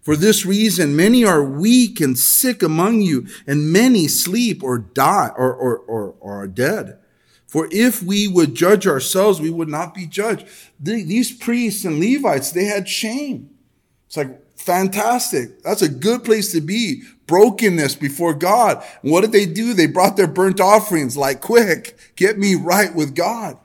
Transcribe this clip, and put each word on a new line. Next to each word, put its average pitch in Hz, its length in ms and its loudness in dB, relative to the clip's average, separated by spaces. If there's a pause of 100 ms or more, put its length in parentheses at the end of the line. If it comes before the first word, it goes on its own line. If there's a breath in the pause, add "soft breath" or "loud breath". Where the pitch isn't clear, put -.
For 151 160 -2
this 202 300 2
reason, 180 500 0
many 226 280 4
are 170 180 4
weak 190 580 2
and 131 160 0
sick - 460 0
among 190 400 2
you, 143 240 0 (200 loud breath)
and 147 260 0
many 208 360 4
sleep 214 540 -2
or 127 160 -2
die 139 580 0
or, 127 160 0
or, 123 260 -2
or, 104 420 -8
or 101 220 -12
are 98 60 -12
dead. 139 500 -4 (500)
For 156 240 -4
if 226 300 2
we 202 260 -2
would 165 260 2
judge 185 320 2
ourselves, 185 540 0
we 160 100 -4
would 165 180 -6
not 160 260 -8
be 185 120 -14
judged." 202 400 -6 (340 loud breath)
The, 208 220 -4
these 208 300 -2
priests 233 520 -4
and 156 160 -2
Levites, 196 520 0
they 180 120 -2
had 208 240 -4
shame. 226 640 -8 (560)
It's - 100 -14
like, 131 400 -10
fantastic. 190 1040 -2
That's 196 200 -2
a 170 60 2
good 190 360 -2
place 214 280 0
to 165 80 0
be. 180 420 -4 (240 loud breath)
Brokenness 185 720 4
before 156 380 -4
God. 190 500 2 (180 loud breath)
And 135 80 -2
what 165 120 4
did 220 100 0
they 208 140 6
do? 220 280 -4
They 165 140 4
brought 190 280 2
their 190 120 2
burnt 185 320 0
offerings, 185 560 2
like, 139 240 -2
"Quick, 226 580 0 (160 soft breath)
get 196 240 0
me 196 160 2
right 170 400 0
with 143 220 -4
God." 196 480 -4